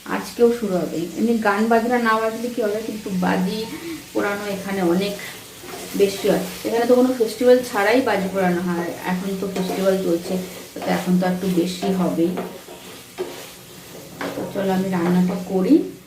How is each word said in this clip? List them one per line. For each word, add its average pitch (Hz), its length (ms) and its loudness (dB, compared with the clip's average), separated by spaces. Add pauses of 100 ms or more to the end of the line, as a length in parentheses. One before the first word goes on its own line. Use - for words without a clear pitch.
আজকেও 202 560 2
শুরু 190 160 -2
হবে। 156 220 -2 (180)
এমনি 233 220 2
গান 214 300 2
বাজনা 233 300 4
না 226 220 4
বাজলে 226 280 -2
কী 240 140 -2
হবে, 214 240 0
কিন্তু 214 240 -8
বাজি 190 560 0 (460)
পোড়ানো 208 340 -2
এখানে 196 360 -4
অনেক 190 320 2 (840)
বেশি 196 320 2
হয়। 185 160 2 (200)
এখানে 233 220 2
তো 247 80 8
কোনো 254 240 6
ফেস্টিভ্যাল 247 400 6 (140)
ছাড়াই 214 280 4
বাজি 196 320 0
পোড়ানো 180 300 2
হয়, 175 300 -2 (120)
এখন 185 240 -2 (120)
তো 208 140 -4
ফেস্টিভ্যাল 190 500 0
চলছে, 175 300 0 (400)
তো - 60 -12
এখন 180 400 0
তো 185 60 2
একটু 180 200 -2
বেশি 180 460 0
হবেই। 180 400 2 (2000)
তো - 60 -6 (140)
চলো 196 180 0
আমি 190 180 2
রান্নাটা 180 460 2 (120)
করি 190 260 4 (320)